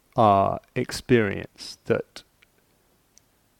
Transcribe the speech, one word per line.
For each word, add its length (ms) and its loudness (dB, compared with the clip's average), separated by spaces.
our 440 2
experience, 1080 -4
that 360 -4